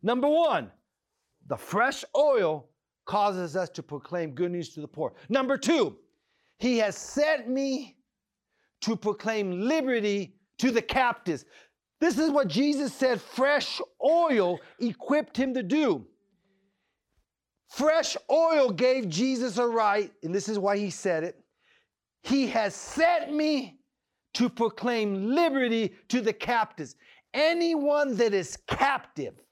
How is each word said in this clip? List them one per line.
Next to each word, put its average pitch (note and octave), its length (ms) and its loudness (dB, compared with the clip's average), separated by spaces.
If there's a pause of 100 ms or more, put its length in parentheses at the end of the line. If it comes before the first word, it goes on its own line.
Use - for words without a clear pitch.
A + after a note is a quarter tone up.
Number B3 240 0
one, D4 440 2 (760)
the B2+ 100 -6
fresh - 480 -2 (100)
oil G#3+ 540 2 (360)
causes F#3 500 -2
us F3+ 160 -2
to - 100 -12
proclaim D3+ 540 -8
good F3 160 -2
news F3 240 -8
to D#3 60 -12
the D3 60 -12
poor. - 280 -8 (140)
Number C4 280 0
two, A#3 400 2 (640)
he B3 180 0
has G#3+ 180 0
sent C#4+ 520 -2
me C4 500 -4 (840)
to A3 140 -2
proclaim G#3 680 -4
liberty A3+ 760 0 (220)
to B3+ 100 2
the A#3 140 0
captives. A#3 600 -2 (560)
This C#4 200 2
is D#4 100 2
what C#4 200 2
Jesus C4+ 440 0
said B3+ 260 0
fresh - 640 -2 (220)
oil C4 560 4 (180)
equipped C#4+ 600 -2
him B3+ 180 0
to B3+ 80 -2
do. G3 420 0 (1600)
Fresh D#4 460 0 (140)
oil D#4 400 4
gave B3 400 2
Jesus A#3 480 -2
a A#3+ 80 2
right, G#3+ 560 0
and E3 140 -6
this G3 120 -2
is G#3+ 120 -2
why G3+ 180 0
he G3+ 140 -4
said E3 320 -2
it. - 200 -10 (760)
"He C4+ 260 0
has A3 280 -2
sent D#4+ 580 0
me D4+ 460 -2 (540)
to A#3+ 160 0
proclaim A3 840 -2
liberty C4 640 2 (140)
to B3 120 0
the G#3+ 120 0
captives." G#3+ 640 -4 (380)
Anyone D4 840 2
that A3 160 2
is F#3 220 -2 (120)
captive B3 840 -2